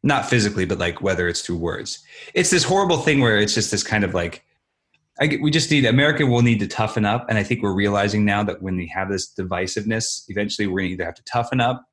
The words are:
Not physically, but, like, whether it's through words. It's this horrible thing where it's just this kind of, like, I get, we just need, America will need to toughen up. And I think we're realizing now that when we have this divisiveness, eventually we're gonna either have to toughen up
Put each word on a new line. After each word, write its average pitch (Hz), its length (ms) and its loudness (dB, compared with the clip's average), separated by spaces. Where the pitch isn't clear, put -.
Not 139 280 2
physically, 104 340 2
but, 90 140 -2
like, 87 240 -2
whether 92 260 0
it's 85 140 -4
through 87 160 -4
words. - 440 -6
It's - 160 2
this 180 160 2
horrible 185 320 2
thing 143 240 2
where 113 180 4
it's 104 160 2
just 107 160 0
this 101 120 -2
kind 107 200 0
of, 90 120 -2
like, 85 300 -4
I 147 80 2
get, 147 160 0
we 151 80 2
just 156 200 0
need, 143 140 4
America 143 400 4
will 120 160 4
need 117 200 4
to 101 60 -2
toughen 107 380 -2
up. 110 240 0
And 110 80 0
I 101 60 2
think 120 200 -2
we're 101 120 -2
realizing 101 500 2
now 104 200 2
that 95 180 -6
when 95 140 -4
we 87 100 -4
have 95 240 -6
this 95 240 -6
divisiveness, 98 920 -4
eventually 104 380 -4
we're 95 140 -2
gonna 92 120 -2
either 87 120 -6
have 87 120 -10
to - 80 -20
toughen 120 360 -2
up 127 320 -2